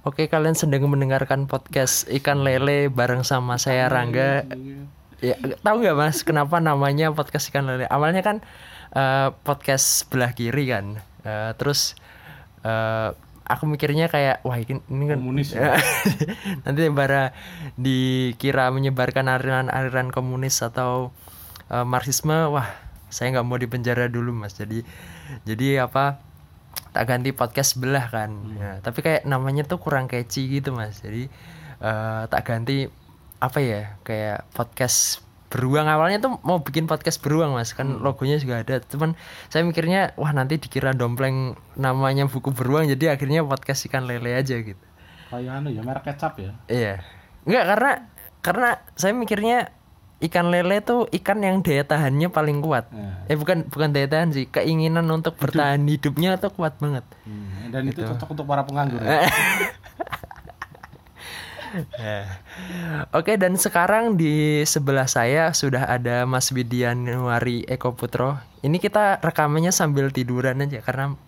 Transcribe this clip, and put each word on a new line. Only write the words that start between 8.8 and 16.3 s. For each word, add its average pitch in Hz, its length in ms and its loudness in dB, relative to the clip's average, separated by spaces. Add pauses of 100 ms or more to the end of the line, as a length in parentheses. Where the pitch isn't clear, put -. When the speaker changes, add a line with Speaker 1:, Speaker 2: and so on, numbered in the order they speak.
Speaker 1:
eh, 135 460 2
podcast 139 480 0 (160)
sebelah 123 300 0
kiri 120 340 -2
kan. 110 200 -2 (360)
Eh, 107 320 -6
terus, - 420 0 (680)
eh, 110 480 0 (340)
aku - 220 -2
mikirnya 151 420 0
kayak, 143 340 2
"Wah, 127 140 -4
ini, 120 300 -4
ini 135 200 -4
kan" 147 140 0
Speaker 2:
Komunis 135 320 -2
ya? 135 240 2 (440)
Speaker 1:
<laughs> 170 440 -6